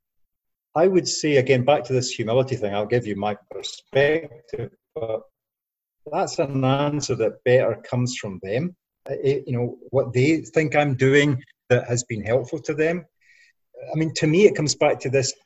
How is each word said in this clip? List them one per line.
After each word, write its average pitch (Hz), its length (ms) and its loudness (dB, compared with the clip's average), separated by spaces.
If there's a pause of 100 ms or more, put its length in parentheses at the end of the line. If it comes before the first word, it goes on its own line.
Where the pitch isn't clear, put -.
(760)
I 170 120 4
would 175 200 2
say, 147 300 0
again, 127 260 4
back 147 220 2
to 131 80 -4
this 127 180 -2
humility 123 440 -2
thing, 101 180 -4
I'll 104 120 -2
give 120 220 0
you 101 80 -4
my 101 220 -4 (140)
perspective, - 1200 -4 (240)
but 113 260 -6 (880)
that's 170 280 -4
an 139 260 -2
answer 139 500 0
that - 300 -4
better 120 440 4
comes 123 280 -2
from 95 260 -10
them. 131 320 -4 (340)
Uh, 139 140 -6
it, 135 240 0
you 135 60 -4
know, 120 240 -4 (140)
what 123 220 0
they 139 280 2
think 156 340 -2
I'm 147 200 2
doing 135 460 4 (280)
that 123 180 2
has 120 160 -2
been 104 200 -8
helpful 123 360 -2
to 151 140 -6
them. 160 320 -2 (840)
I - 40 -6
mean, 160 200 -2
to 160 120 0
me, 175 180 4
it 196 100 6
comes 151 200 -2
back 143 260 2
to 139 80 -6
this: 127 240 0 (120)